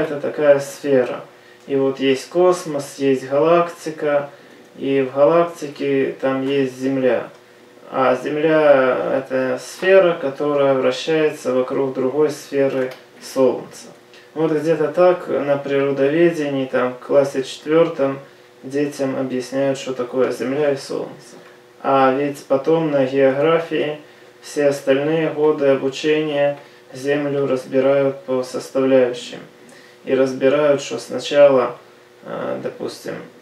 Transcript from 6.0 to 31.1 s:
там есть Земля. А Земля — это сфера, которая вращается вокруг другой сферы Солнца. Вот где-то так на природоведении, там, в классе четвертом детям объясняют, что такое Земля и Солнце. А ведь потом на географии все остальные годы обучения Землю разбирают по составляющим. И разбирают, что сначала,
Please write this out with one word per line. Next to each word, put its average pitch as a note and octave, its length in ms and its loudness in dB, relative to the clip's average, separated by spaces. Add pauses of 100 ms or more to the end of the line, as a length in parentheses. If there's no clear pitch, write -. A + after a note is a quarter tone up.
там C3+ 260 -2
есть C3 320 -2
Земля. C3 480 0 (640)
А B2+ 320 2
Земля — D3 720 4 (320)
это C3 300 -2
сфера, F3+ 640 4
которая C#3 520 0
вращается C3 800 0
вокруг C3 400 -2
другой C#3 360 0
сферы C3+ 640 -2 (420)
Солнца. - 540 -2 (480)
Вот D#3+ 160 0
где-то D3+ 360 0
так F3+ 400 2
на C#3 300 0
природоведении, C#3 1080 0
там, B2+ 280 -2
в - 140 -18
классе C#3 360 0
четвертом D3+ 760 0 (440)
детям C3+ 540 -4
объясняют, C3 640 -2
что C3 140 -8
такое B2 380 -2
Земля C#3 400 -2
и C3+ 60 -2
Солнце. - 580 -10 (460)
А C3+ 320 2
ведь C#3+ 340 -4
потом D#3 440 0
на C#3 140 2
географии C#3+ 920 0 (440)
все C#3+ 260 -2
остальные C#3+ 640 0
годы D3 380 2
обучения C#3+ 880 0 (360)
Землю C#3 540 -2
разбирают C3+ 800 0
по B2+ 180 -2
составляющим. B2+ 960 0 (680)
И - 100 0
разбирают, C3+ 640 2
что - 180 -8
сначала, C3 760 2 (500)